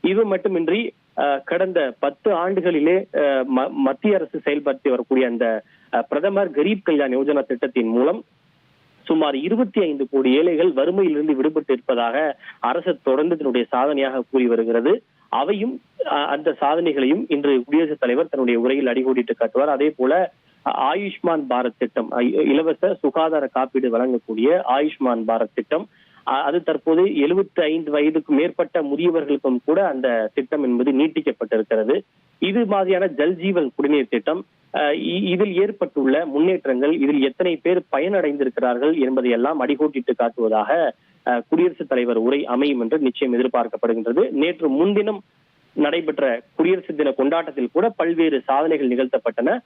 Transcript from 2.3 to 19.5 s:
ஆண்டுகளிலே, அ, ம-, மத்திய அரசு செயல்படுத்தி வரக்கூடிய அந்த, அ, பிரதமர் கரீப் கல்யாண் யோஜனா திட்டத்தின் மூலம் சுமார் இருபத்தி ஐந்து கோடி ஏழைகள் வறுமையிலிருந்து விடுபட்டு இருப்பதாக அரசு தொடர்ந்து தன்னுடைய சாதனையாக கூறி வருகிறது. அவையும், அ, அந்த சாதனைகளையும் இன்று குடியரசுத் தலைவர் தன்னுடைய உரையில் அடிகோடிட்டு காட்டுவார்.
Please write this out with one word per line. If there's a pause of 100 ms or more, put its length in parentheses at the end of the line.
ஆண்டுகளிலே, (100)
அ, (100)
ம-,
மத்திய
அரசு
செயல்படுத்தி
வரக்கூடிய
அந்த, (300)
அ,
பிரதமர்
கரீப்
கல்யாண்
யோஜனா
திட்டத்தின்
மூலம் (800)
சுமார்
இருபத்தி
ஐந்து
கோடி
ஏழைகள்
வறுமையிலிருந்து
விடுபட்டு
இருப்பதாக (220)
அரசு
தொடர்ந்து
தன்னுடைய
சாதனையாக
கூறி
வருகிறது. (260)
அவையும், (240)
அ,
அந்த
சாதனைகளையும்
இன்று
குடியரசுத்
தலைவர்
தன்னுடைய
உரையில்
அடிகோடிட்டு
காட்டுவார்.